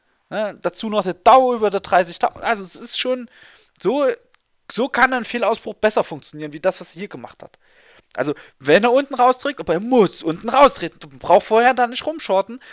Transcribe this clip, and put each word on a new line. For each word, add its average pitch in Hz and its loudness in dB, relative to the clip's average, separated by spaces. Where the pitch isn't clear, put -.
Ne? 202 -8
Dazu 208 -6
noch 208 -2
der 180 -6
Dau 247 6
über 214 0
der 190 -4
dreißigtausend. - -2
Also 202 -2
es 175 -8
ist - -10
schon 254 -6
so, 262 0
so 262 -2
kann 254 2
ein 240 -4
Fehlausbruch 226 -4
besser 214 0
funktionieren, 151 -14
wie 151 -14
das, 180 -4
was - -16
er 165 -18
hier 202 -14
gemacht - -18
hat. - -20
Also, 143 -2
wenn 156 4
er 240 4
unten 277 0
rausdrückt, 254 0
aber 170 -2
er 175 -2
muss 226 2
unten 175 -6
raustreten. 233 2
Du 151 -20
brauchst 170 2
vorher 233 4
da 240 0
nicht 240 -8
rumschorten, 233 -4